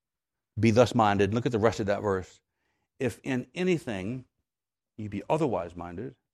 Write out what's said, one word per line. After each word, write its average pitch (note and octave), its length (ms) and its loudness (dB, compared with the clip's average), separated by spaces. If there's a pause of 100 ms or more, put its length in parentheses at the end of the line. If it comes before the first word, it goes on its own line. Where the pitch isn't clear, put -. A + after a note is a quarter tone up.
(580)
be A2+ 120 6
thus A2 240 6
minded." G2+ 400 4
Look B2 120 -2
at B2 60 -2
the A2+ 60 -2
rest A2 220 2
of G#2 60 -2
that G2+ 160 -2
verse. F#2+ 380 -4 (600)
"If B2 240 -4
in B2+ 320 -4
anything B2+ 680 -4 (720)
ye G#2+ 120 -10
be G2 200 -8
otherwise A2 460 -2
minded, F2 400 -12 (200)